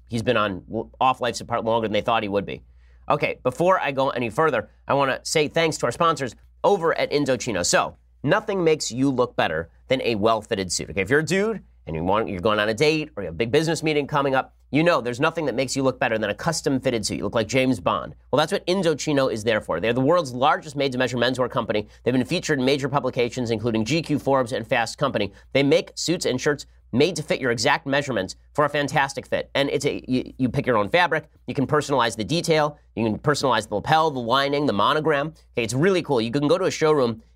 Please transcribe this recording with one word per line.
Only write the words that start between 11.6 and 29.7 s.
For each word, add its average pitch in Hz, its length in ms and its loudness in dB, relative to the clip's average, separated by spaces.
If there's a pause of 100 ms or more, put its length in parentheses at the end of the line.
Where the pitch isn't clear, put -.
and 80 100 -8
you 80 100 -4
want, 98 240 0
you're 92 100 -6
going 107 200 2
on 104 100 2
a 110 40 0
date 151 440 0
or 101 60 -8
you 87 40 -8
have 80 60 -10
a 87 40 -8
big 117 140 -2
business 156 320 2
meeting 147 240 0
coming 139 260 0
up, - 220 -2 (140)
you 147 140 2
know 165 180 4
there's 120 180 -4
nothing 160 280 0
that 113 80 -2
makes 131 200 -2
you 135 80 0
look 127 160 0
better 117 180 0
than 107 120 0
a 101 60 -4
custom-fitted 135 720 -2
suit. 87 120 -4
You 62 80 -6
look 98 100 -4
like 113 120 0
James 131 340 0
Bond. 80 340 -2 (160)
Well, 127 60 2
that's 160 160 2
what 202 140 -4
Indochino 156 600 0
is 104 140 -4
there 110 160 2
for. 85 220 -4
They're 110 100 2
the 123 80 0
world's 147 320 2
largest 147 460 0
made-to-measure 127 400 0
menswear 123 320 0
company. 107 380 -2 (160)
They've 127 100 2
been 127 100 2
featured 156 360 -2
in 127 40 0
major 135 240 2
publications, 127 640 -2
including 110 320 0
G 147 180 0
Q, 147 180 -2
Forbes, 131 340 0
and 110 120 -6
Fast 117 320 -2
Company. 117 360 -2 (180)
They 135 120 4
make 156 320 2
suits 175 300 -4
and 123 140 0
shirts 147 280 -2 (260)
made 151 220 2
to 156 80 -4
fit - 160 -2
your 127 120 0
exact 135 360 0
measurements 135 480 -2 (180)
for 151 120 2
a 143 40 0
fantastic 143 560 -2
fit. - 300 -4
And 139 140 0
it's 147 160 -2